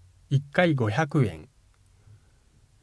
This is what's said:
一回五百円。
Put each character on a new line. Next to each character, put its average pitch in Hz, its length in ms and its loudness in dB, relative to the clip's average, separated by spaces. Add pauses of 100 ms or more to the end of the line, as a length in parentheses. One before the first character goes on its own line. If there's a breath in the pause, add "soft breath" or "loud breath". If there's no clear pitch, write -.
(300)
一 139 120 0 (100)
回 175 220 2
五 117 160 -2
百 143 360 0
円。 80 220 -10 (1300)